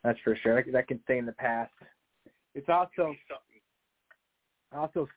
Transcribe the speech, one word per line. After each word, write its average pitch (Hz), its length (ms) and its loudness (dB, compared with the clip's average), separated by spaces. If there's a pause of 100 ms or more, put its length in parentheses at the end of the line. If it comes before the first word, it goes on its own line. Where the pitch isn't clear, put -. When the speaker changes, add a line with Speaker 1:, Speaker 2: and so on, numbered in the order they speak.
Speaker 1:
That's 117 200 0
for 113 180 2
sure. 113 220 4
That, 127 80 -12
that 127 160 2
can 123 160 -6
stay 127 140 2
in 120 80 -4
the 117 80 -8
past. 117 400 -2 (840)
It's 139 140 -4
also, 175 440 2 (140)
Speaker 2:
Something. - 340 -18 (1120)
Speaker 1:
also 151 460 -4